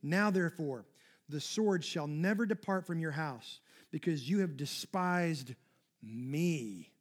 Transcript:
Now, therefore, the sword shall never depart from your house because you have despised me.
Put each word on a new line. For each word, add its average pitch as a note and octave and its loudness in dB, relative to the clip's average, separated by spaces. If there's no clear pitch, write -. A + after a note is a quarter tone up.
Now, F#3+ 4
therefore, D#3+ 0
the D3 -6
sword G3 2
shall D3+ -4
never F#3+ 2
depart G3 -2
from E3+ -2
your D#3+ -2
house C#3+ -6
because D3+ -2
you G3 4
have F3+ 2
despised E3 0
me. B2 -2